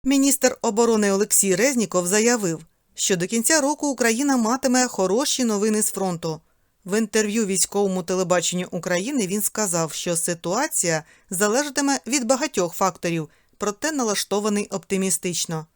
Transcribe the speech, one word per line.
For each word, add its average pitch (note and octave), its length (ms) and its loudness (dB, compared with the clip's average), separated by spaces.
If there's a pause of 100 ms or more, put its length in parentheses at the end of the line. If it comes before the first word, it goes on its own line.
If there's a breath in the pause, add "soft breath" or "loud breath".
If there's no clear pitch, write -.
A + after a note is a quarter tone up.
Міністр C4+ 580 2
оборони A3 500 4
Олексій G3 440 2
Резніков G#3 500 2
заявив, G#3 600 2 (280)
що - 220 0
до F3 100 -2
кінця C#4+ 340 2
року D4 280 0
Україна B3+ 480 2
матиме B3+ 520 2
хороші A3+ 560 0
новини G#3+ 380 0
з - 80 0
фронту. E3+ 500 -4 (440)
В F#3+ 140 -2
інтерв'ю G#3+ 480 0
військовому F#3+ 560 0
телебаченню F3+ 680 0
України F#3+ 560 -2
він G#3 160 -4
сказав, E3+ 500 -2
що F3 240 -4
ситуація E3+ 880 -2 (260 soft breath)
залежатиме C4 760 0
від B3 180 -2
багатьох A#3 500 0
факторів, E3+ 540 -2 (300 soft breath)
проте G#3 340 -4
налаштований G#3 760 -2
оптимістично. F3+ 1080 -4